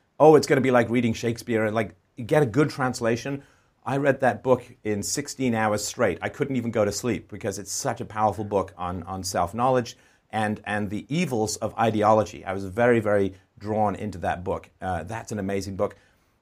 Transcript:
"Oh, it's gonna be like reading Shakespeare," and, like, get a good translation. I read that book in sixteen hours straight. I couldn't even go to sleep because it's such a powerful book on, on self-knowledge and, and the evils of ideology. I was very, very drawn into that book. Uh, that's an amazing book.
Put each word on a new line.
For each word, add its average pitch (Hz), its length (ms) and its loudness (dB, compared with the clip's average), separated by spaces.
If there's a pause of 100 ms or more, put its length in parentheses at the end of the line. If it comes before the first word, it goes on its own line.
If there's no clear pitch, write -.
(200)
"Oh, 151 160 10
it's 135 120 6
gonna 139 140 4
be 131 100 2
like 117 180 4
reading 117 240 2
Shakespeare," 113 520 -2
and, 107 100 -2
like, 110 200 -2 (300)
get 151 180 4
a - 20 4
good 131 240 2
translation. 127 720 -4 (440)
I 131 100 -2
read 139 240 2
that 117 220 2
book 127 200 2 (200)
in 104 200 -2
sixteen 135 500 -4
hours 107 320 0
straight. 104 360 -2
I 104 80 -4
couldn't 135 260 -4
even 117 160 -2
go 107 140 2
to 101 60 0
sleep 101 380 -4
because 101 300 -8
it's 92 120 -14
such 120 300 -6
a 107 40 -10
powerful 107 380 0
book 98 340 -2
on, 90 260 -6
on 95 200 -10
self-knowledge 117 720 0 (360)
and, 107 340 -2
and 104 240 -4
the 101 180 -8
evils 131 500 -2
of 107 200 -6
ideology. 107 680 2
I 95 100 -6
was 98 120 -6
very, 117 340 2
very 101 360 2 (240)
drawn 104 360 -2
into 95 240 -8
that 87 240 -4
book. 90 280 -6 (100)
Uh, 90 220 -4
that's 110 280 -12
an 113 60 -4
amazing 98 380 -4
book. 98 200 -2 (460)